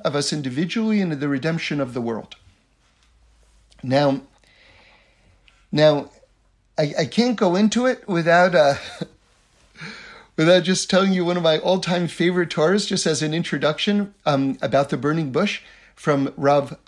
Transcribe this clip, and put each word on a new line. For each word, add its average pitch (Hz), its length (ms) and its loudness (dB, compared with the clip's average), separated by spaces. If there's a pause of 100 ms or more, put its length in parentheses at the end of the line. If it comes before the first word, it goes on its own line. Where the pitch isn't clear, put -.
of 151 120 -2
us 143 180 -2
individually 180 640 -2
and 170 140 -2
the 143 160 -4
redemption 151 500 -4
of 123 140 -4
the 123 80 -6
world. 113 340 -8 (1500)
Now, 139 400 0 (1500)
now, 147 380 4 (680)
I, 147 220 0
I 160 60 0
can't 233 320 0
go 180 180 2
into 220 300 2
it 254 220 -2
without, 170 460 4
uh, 143 220 4 (240)
<laughs> - 1400 -18
without 175 280 4
just 185 260 -2
telling 190 240 2
you 180 100 0
one 175 140 0
of 170 60 -2
my 160 140 4
all-time 175 520 -2
favorite 175 400 -2
Torahs, 185 360 0
just 190 200 -4
as 151 160 0
an 156 120 -2
introduction, 170 800 -2 (120)
um, 135 360 0
about 139 280 0
the 143 80 -2
burning 147 340 -2
bush, 185 300 -2 (340)
from 139 420 0
Rav, 139 400 0 (100)